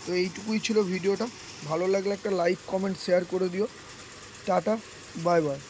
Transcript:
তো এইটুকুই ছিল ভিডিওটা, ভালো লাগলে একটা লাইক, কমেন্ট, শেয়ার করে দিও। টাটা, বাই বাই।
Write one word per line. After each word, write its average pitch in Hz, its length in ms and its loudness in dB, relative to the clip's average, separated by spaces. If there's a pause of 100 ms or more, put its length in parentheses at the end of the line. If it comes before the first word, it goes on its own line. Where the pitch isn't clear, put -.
তো 170 60 -6 (120)
এইটুকুই 202 440 -2
ছিল 220 100 2 (160)
ভিডিওটা, 190 340 2 (420)
ভালো 160 160 0 (100)
লাগলে 196 240 2
একটা 208 120 -4 (100)
লাইক, 180 180 4 (120)
কমেন্ট, 190 340 0
শেয়ার 185 180 4 (100)
করে 185 220 0
দিও। 202 120 0 (800)
টাটা, 185 280 4 (500)
বাই 170 220 6
বাই। 139 240 -2